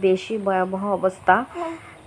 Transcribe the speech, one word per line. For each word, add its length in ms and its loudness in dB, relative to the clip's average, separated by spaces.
বেশি 360 2
ভয়াবহ 560 -2
অবস্থা। 520 2